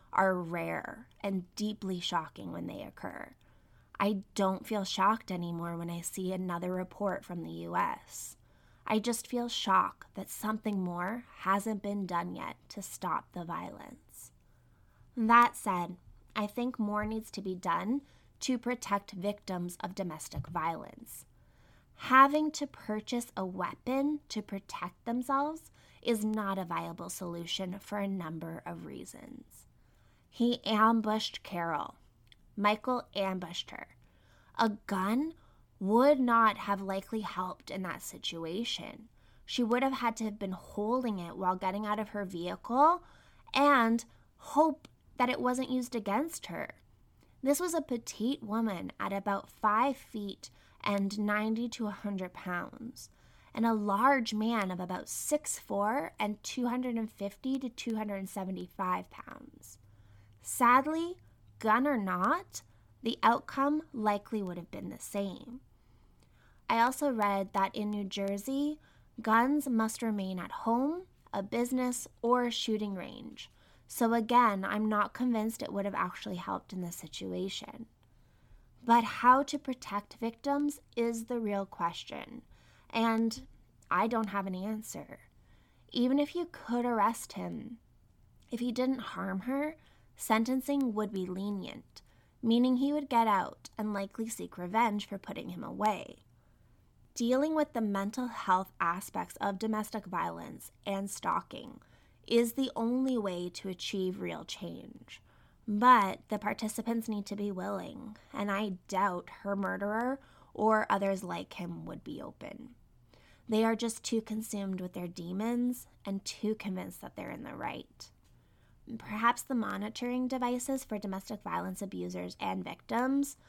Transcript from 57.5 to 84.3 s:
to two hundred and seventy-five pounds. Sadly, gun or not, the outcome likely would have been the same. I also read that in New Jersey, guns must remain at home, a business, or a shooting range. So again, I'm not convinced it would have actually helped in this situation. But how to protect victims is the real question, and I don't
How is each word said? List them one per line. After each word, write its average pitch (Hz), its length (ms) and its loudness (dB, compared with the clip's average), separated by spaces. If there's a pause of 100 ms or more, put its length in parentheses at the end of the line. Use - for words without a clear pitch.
to 262 100 -6
two 226 280 -4
hundred 208 180 -4
and 190 140 -6
seventy-five 185 800 -4
pounds. - 680 -18 (640)
Sadly, 302 760 4 (420)
gun 220 260 4
or 285 120 4
not, 202 680 0 (400)
the 226 180 -2
outcome 277 600 4 (100)
likely 214 480 0
would 180 160 -6
have 170 140 -12
been 196 180 -10
the 196 80 -10
same. 202 640 -6 (1080)
I 226 120 4
also 262 280 4
read 202 440 2
that 196 200 2
in 208 160 -2
New 208 140 -2
Jersey, 202 760 -2 (440)
guns 262 480 4
must 220 320 2
remain 196 360 -2
at 175 140 -8
home, 277 520 0 (300)
a 202 80 -2
business, 247 680 0 (120)
or 247 220 4
a 240 80 0
shooting 214 420 -2
range. - 560 -10 (380)
So 226 260 2
again, 226 520 6
I'm 214 240 2
not 208 240 2
convinced 226 480 0
it - 100 -4
would 196 140 -2
have 196 100 -2
actually 180 400 -2
helped 185 380 -6
in 185 80 -4
this 175 160 -8
situation. 190 880 -8 (960)
But 233 220 6
how 254 380 8
to 285 140 -2
protect 226 600 -6
victims 285 640 0 (160)
is 226 280 0
the 240 140 -2
real 202 260 0
question, - 760 -6 (480)
and 226 580 2 (420)
I 196 180 4
don't 220 240 0